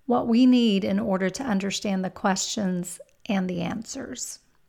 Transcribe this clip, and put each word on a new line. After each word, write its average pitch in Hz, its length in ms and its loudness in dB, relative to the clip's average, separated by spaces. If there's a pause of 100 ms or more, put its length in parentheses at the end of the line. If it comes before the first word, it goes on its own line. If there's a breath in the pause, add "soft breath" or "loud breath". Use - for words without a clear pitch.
what 247 220 2
we 233 180 6
need 233 380 6
in 202 160 0
order 190 300 0
to 185 140 -8
understand 196 600 -2
the 185 60 -4
questions 185 920 -2 (280)
and 190 220 0
the 175 120 -4
answers. - 800 -8 (300)